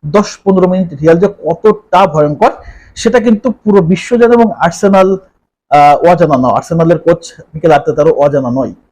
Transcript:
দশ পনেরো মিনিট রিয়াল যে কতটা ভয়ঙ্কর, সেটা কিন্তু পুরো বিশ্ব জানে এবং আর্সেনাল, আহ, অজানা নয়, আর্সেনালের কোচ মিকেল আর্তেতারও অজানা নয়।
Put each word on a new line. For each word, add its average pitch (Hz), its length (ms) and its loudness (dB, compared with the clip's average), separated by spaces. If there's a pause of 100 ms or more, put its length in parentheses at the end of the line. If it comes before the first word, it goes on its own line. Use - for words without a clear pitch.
দশ 196 380 -4
পনেরো 190 240 0
মিনিট 185 220 -2 (120)
রিয়াল 165 160 2
যে 190 100 0 (180)
কতটা 190 600 0
ভয়ঙ্কর, 151 440 0 (440)
সেটা 240 240 0
কিন্তু 226 320 -2
পুরো 202 300 0
বিশ্ব 185 360 -2
জানে 233 160 2
এবং 233 180 2
আর্সেনাল, 190 640 0 (540)
আহ, 147 240 4 (160)
অজানা 160 260 0
নয়, 127 140 -2
আর্সেনালের 165 460 0
কোচ 165 360 -4 (200)
মিকেল 156 180 -2
আর্তেতারও 151 400 0
অজানা 139 400 -2
নয়। 123 220 -6 (180)